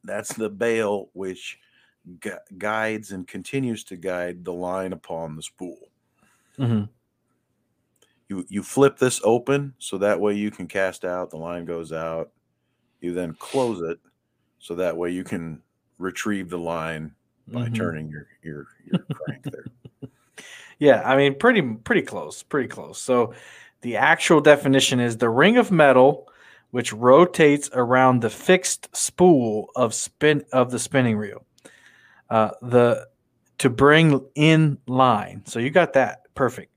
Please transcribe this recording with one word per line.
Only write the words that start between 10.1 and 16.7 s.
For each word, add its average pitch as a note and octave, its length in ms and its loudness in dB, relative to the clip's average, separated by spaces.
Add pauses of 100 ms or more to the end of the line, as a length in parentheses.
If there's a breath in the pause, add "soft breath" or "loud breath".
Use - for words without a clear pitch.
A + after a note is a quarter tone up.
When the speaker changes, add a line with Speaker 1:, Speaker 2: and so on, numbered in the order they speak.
Speaker 1:
way G#2 160 0
you G#2 160 -4
can F#2 160 -14
cast F#2+ 380 -6
out, F2+ 260 -8
the D#2 60 -18
line E2+ 300 -12
goes E2+ 260 -10
out. E2 380 -8 (720)
You F2 100 -6
then E2+ 220 -8
close A#2 480 -6
it E2 160 -8 (600)
so - 180 -14
that E2+ 200 -4
way F2 140 -6
you F2+ 140 -6
can E2 360 -10 (380)
retrieve F#2+ 500 -6
the F2 100 -10
line D#2+ 560 -8 (340)